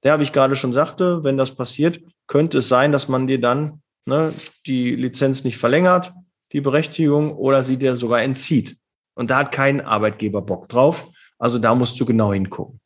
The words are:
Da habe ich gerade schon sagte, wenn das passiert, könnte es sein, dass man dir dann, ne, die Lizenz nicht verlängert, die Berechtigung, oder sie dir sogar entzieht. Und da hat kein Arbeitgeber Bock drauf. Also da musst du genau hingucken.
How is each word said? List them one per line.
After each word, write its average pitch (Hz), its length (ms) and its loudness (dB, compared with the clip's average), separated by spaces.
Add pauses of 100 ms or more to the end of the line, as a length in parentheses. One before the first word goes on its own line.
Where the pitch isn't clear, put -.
Da 139 100 4
habe 147 120 2
ich 135 100 -6
gerade 135 220 4
schon 127 180 -4
sagte, 160 500 -2
wenn 135 140 0
das 131 180 -2
passiert, 151 460 -2 (240)
könnte 147 340 2
es 123 80 -2
sein, 131 240 4
dass 139 160 0
man 131 200 0
dir 131 120 0
dann, 139 420 -2 (240)
ne, 156 280 0 (320)
die 123 300 -2
Lizenz 131 480 -2
nicht 123 140 -4
verlängert, 180 560 2 (400)
die 143 80 -2
Berechtigung, 147 720 0
oder 135 300 2
sie 131 140 -2
dir 127 200 0
sogar 117 240 0
entzieht. 131 560 -2 (380)
Und 120 160 -4
da 131 80 2
hat 143 120 -2
kein 139 300 0
Arbeitgeber 107 600 -2
Bock 90 280 -8
drauf. 139 400 2 (300)
Also 120 200 0
da 113 160 4
musst 123 240 -2
du 127 60 0
genau 110 260 2
hingucken. 95 540 -6